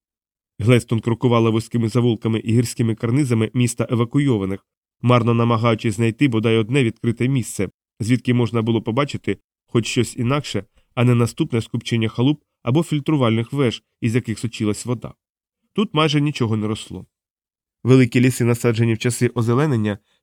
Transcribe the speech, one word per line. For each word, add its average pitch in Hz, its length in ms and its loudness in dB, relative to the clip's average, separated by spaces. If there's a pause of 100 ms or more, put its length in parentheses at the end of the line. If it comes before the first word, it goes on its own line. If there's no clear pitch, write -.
(600)
Глестон 113 400 2
крокувала 117 500 2
вузькими 113 400 -2
завулками 113 500 0
і 110 140 -2
гірськими 117 420 0
карнизами 117 580 0
міста 120 360 -2
евакуйованих, 117 800 -2 (340)
марно 120 320 4
намагаючись 117 640 0
знайти 117 320 0
бодай 113 300 0
одне 117 260 0
відкрите 117 440 -2
місце, 120 420 -4 (300)
звідки 120 340 0
можна 117 280 0
було 113 200 0
побачити 117 560 -4 (280)
хоч 117 220 -2
щось - 300 -2
інакше, 123 460 -4 (320)
а 123 80 0
не 123 120 4
наступне 120 460 0
скупчення 113 480 -4
халуп 139 340 0 (200)
або 143 200 0
фільтрувальних 131 720 -2
веж, 135 300 -2 (180)
із 113 140 0
яких 113 240 -4
сочилась 107 460 -4
вода. 120 280 -8 (600)
Тут 214 200 -2
майже 151 280 2
нічого 123 360 -2
не 107 100 -4
росло. 92 380 -10 (800)
Великі 127 380 4
ліси, 127 220 2
насаджені 117 500 2
в 107 40 -4
часи 123 300 0
озеленення, 117 720 0 (260)